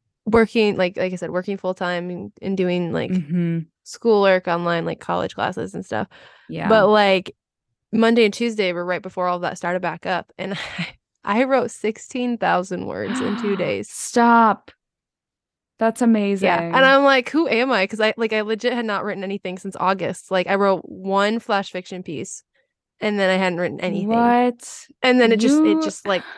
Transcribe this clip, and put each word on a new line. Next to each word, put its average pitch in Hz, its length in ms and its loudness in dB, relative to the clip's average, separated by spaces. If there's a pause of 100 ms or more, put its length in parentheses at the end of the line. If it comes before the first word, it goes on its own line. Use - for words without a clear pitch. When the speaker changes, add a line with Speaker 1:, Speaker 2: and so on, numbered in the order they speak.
(260)
Speaker 1:
working, 220 500 2
like, 185 220 -2
like 185 160 -2
I - 40 -6
said, 165 140 -8
working 185 260 -4
full 185 160 -4
time 180 360 -6
and, 185 220 -10 (100)
and 196 160 -4
doing, 180 340 0
like, 165 200 -4
Speaker 2:
Mm-hmm. 170 480 -2 (240)
Speaker 1:
schoolwork 196 640 2
online, 170 380 -2
like, 165 140 -6
college - 360 -4
classes 185 400 -6
and 185 100 -10
stuff. 110 220 -6 (400)
Speaker 2:
Yeah. 165 220 -4
Speaker 1:
But, 214 200 6
like, 196 460 2 (560)
Monday 226 340 4
and 202 80 2
Tuesday 214 400 -2
were 175 120 -6
right 180 180 -4
before 185 240 -4
all 180 120 -2
that 175 180 -6
started 180 240 -4
back 170 240 -8
up, 185 320 -6
and 190 180 -8
<laughs> - 240 -10
I, - 160 -10 (300)
I 214 200 2
wrote 262 260 0
sixteen 240 680 -4
thousand 180 500 -2
words - 340 -6
in 202 160 -4
two 202 180 -2
Speaker 2:
<gasps> - 20 -4
Speaker 1:
days. 127 320 -4
Speaker 2:
Stop. 233 840 2 (1080)
That's 226 220 0
amazing. 202 480 2
Speaker 1:
Yeah, 175 120 2 (120)
and 262 120 6
I'm 277 180 6
like, 269 260 4
"Who 302 180 0
am 233 240 0
I?" 196 160 2
'Cause 220 140 -6
I, 214 160 2
like, 226 160 -2
I 214 80 0
legit 220 320 -2
had 240 120 -2
not 202 180 -4
written 196 200 -6
anything 190 340 -8
since 190 220 -12
August. 180 520 -2
Like, 185 160 0
I 196 80 2
wrote 196 300 2
one 196 540 -2
flash 202 320 -2
fiction 185 320 -10
piece, - 400 -10 (580)
and 208 180 -2
then 190 100 2
I 190 60 2
hadn't 180 240 0
written 175 220 -4
anything. 220 560 0
Speaker 2:
What? 247 500 -4 (160)
Speaker 1:
And 254 180 4
then 226 100 6
it 214 80 4
just, 277 260 4
it 311 160 4
Speaker 2:
You - 0 -
Speaker 1:
just, 208 260 -6
like, 190 180 0 (120)